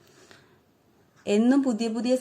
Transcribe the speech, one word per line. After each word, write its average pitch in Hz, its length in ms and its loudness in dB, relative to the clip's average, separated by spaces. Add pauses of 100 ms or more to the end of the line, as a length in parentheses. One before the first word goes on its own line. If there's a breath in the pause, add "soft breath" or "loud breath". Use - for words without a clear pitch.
(1300 soft breath)
എന്നും 233 400 2
പുതിയ 233 300 -2
പുതിയ 240 260 -2